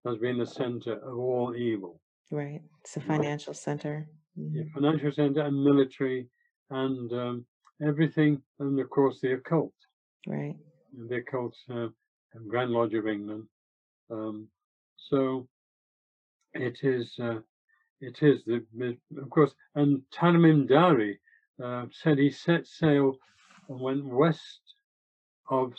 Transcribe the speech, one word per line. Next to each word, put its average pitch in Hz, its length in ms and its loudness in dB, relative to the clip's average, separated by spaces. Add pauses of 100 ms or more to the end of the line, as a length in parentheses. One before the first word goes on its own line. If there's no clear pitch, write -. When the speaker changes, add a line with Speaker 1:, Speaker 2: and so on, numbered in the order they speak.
Speaker 1:
has 120 140 -4
been 123 200 -2
the 117 80 -2
centre 120 520 -6
of 127 200 -12
all 123 380 -2
evil. 107 440 -4 (300)
Speaker 2:
Right. 147 300 -6 (220)
It's - 140 -18
a - 40 -4
Speaker 1:
Right. 135 80 -12
Speaker 2:
financial 147 460 -4
centre. 151 540 -6 (280)
Speaker 1:
Yeah, 156 260 -6
Speaker 2:
Mm-hmm. - 120 -12
Speaker 1:
financial 143 380 0
centre 147 300 2
and 143 220 0
military 135 640 2 (420)
and, 131 420 -4
um, 123 340 -6 (360)
everything, 151 580 2 (200)
and 139 200 -2
of 131 100 -4
course 135 300 2
the 131 140 0
occult. 139 400 -2 (520)
Speaker 2:
Right. 147 300 -6 (520)
Speaker 1:
The 123 80 -4
occult, 120 380 -6 (160)
uh, 117 180 -6 (600)
Grand 120 220 -2
Lodge 117 240 0
of 107 140 -2
England. 107 360 -6 (680)
Um, 110 380 -10 (480)
so 131 520 -2 (1040)
it 120 280 -6
is, 127 380 -2
uh, 117 200 -4 (600)
it 127 220 -8
is 143 220 4
the, 117 200 -2 (100)
the, 120 220 -6 (240)
of 135 100 -12
course, 147 220 4 (220)
and 143 280 2 (120)
Tamim 165 540 6
Dari, 127 500 4 (440)
uh, 123 280 -8
said 151 280 0
he 139 120 4
set - 360 -2
sail 143 500 2 (520)
and 127 120 -12
went 135 240 -2
west 139 560 0 (880)
of 131 280 0